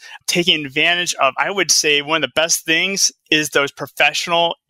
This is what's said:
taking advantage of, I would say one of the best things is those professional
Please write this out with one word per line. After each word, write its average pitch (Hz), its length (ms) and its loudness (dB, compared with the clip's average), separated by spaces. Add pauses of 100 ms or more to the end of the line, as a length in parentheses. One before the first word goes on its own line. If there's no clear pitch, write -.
(280)
taking 175 380 0
advantage 165 500 0
of, 135 220 2
I 143 120 -2
would 190 220 -2
say 147 300 2
one 151 220 -2
of 127 60 -4
the - 60 -18
best 160 300 0
things 180 440 0 (220)
is 151 180 2
those 139 220 2
professional 170 840 0 (140)